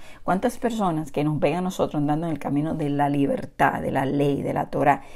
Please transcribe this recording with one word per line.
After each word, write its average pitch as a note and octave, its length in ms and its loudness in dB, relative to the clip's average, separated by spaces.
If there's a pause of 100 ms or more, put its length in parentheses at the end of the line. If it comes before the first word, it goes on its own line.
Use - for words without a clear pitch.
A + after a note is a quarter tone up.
(240)
¿Cuántas G3 340 0
personas F#3+ 560 -2
que D3 100 0
nos D3+ 160 0
ven D#3+ 160 2
a F3+ 60 -2
nosotros E3 400 -2
andando D3+ 260 0
en D#3+ 60 -2
el D3 60 -4
camino D3+ 340 0
de D#3 160 -2
la C#3+ 180 2
libertad, C#3 760 0
de - 100 -2
la C3+ 140 0
ley, C#3+ 360 0
de C#3 120 -2
la C#3+ 160 -2
Torah, C#3+ 340 2 (120)